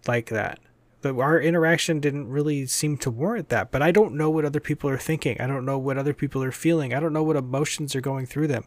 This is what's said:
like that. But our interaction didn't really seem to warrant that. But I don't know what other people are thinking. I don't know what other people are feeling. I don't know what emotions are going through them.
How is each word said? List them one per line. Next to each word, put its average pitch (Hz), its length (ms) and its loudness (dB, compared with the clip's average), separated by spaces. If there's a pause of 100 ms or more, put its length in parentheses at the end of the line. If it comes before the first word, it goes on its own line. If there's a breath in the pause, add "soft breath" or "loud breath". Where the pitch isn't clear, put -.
like 120 220 0
that. 104 300 -4 (440)
But 131 160 -2
our 151 200 4
interaction 165 600 4
didn't 143 300 -2
really 147 360 -2
seem 147 340 -2
to 131 120 -2
warrant 170 380 -2
that. 131 220 0
But 135 100 0
I 165 100 4
don't 208 240 4
know 156 140 0
what 156 160 2
other 143 160 -2
people 147 280 -2
are 135 80 0
thinking. 151 420 -2
I 127 80 -4
don't 135 180 -2
know 139 120 -2
what 135 200 -2
other 139 160 0
people 135 280 -2
are 131 100 -2
feeling. 151 420 0
I 139 80 0
don't 165 100 0
know 156 120 2
what 156 120 2
emotions 139 580 -2
are 131 80 -2
going 135 240 -4
through 151 220 -2
them. 120 200 -2